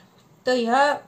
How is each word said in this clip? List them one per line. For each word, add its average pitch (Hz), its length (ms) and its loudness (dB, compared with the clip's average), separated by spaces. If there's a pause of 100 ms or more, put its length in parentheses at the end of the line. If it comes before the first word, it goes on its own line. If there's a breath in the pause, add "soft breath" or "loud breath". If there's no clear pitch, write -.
(460 loud breath)
तो 254 60 0
यह 254 560 0